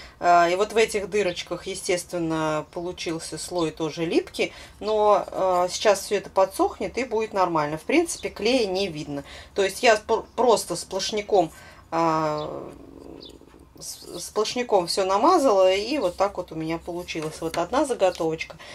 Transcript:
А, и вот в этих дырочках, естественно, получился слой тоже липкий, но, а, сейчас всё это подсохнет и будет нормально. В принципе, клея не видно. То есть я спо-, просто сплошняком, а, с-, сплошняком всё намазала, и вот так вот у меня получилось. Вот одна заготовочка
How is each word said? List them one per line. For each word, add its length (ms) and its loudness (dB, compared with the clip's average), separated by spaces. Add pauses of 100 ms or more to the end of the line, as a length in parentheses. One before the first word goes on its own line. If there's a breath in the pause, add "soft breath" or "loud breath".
(200 loud breath)
А, 280 6
и 80 2
вот 160 0
в 40 -6
этих 340 2
дырочках, 560 -4
естественно, 1040 -2
получился 640 -8
слой 320 -2
тоже 340 -4
липкий, 480 -2 (280 loud breath)
но, 460 4
а, 440 0
сейчас 300 2
всё 160 -2
это 140 -6
подсохнет 680 0
и 60 -2
будет 280 -4
нормально. 460 0
В 40 -16
принципе, 480 0
клея 360 0
не 220 -2
видно. 360 -8 (300 loud breath)
То 80 0
есть 200 -2
я 140 6
спо-, 300 -2 (100)
просто 400 2
сплошняком, 720 -2 (400 loud breath)
а, 800 -2 (1080)
с-, 420 -14
сплошняком 640 0
всё 180 -2
намазала, 680 6
и 260 0
вот 180 -2
так 200 0
вот 160 -8
у 20 -10
меня 240 -4
получилось. 640 -8
Вот 180 -4
одна 260 0
заготовочка 720 0 (180 loud breath)